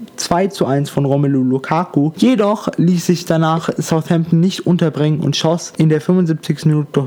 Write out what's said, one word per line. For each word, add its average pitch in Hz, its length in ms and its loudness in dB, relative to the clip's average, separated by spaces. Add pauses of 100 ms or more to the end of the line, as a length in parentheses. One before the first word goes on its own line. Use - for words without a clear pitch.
(180)
zwei 185 300 0
zu - 180 -4
eins 135 240 0
von 143 160 -2
Romelu 139 380 2
Lukaku. 147 760 0
Jedoch 214 580 0
ließ 170 300 2
sich 170 200 0
danach 160 520 0
Southampton 165 640 0
nicht 185 260 -2
unterbringen 156 540 0
und 143 160 -2
schoss 165 400 -2
in 160 100 4
der 151 140 2
fünfundsiebzigsten 160 680 0
Minute 151 200 -2
durch 139 160 -2